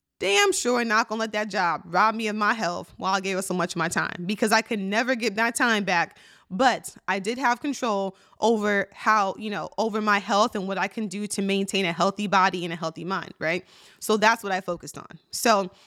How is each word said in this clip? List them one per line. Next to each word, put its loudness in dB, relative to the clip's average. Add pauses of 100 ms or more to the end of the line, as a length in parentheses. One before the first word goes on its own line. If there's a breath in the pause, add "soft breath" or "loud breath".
(180)
damn 4
sure 0
not 2
gonna -4
let -4
that -2
job -2
rob 2
me -4
of -4
my 2
health -4
while -2
I 0
gave -2
it -2
so -4
much 0
of -6
my 0
time, -4
because 0
I 4
could -4
never 0
get -2
that 0
time 2
back. 0 (320 loud breath)
But 0 (100)
I -2
did -4
have 0
control -2 (240 soft breath)
over 2
how, 2
you -8
know, -6
over 0
my 4
health 2
and -4
what -4
I 0
can -6
do -6
to -4
maintain 0
a 0
healthy 0
body 2
and -4
a -6
healthy -8
mind, -6
right? -4 (340 loud breath)
So 2
that's 4
what -6
I -2
focused -8
on. -18 (120)
So 2 (160 soft breath)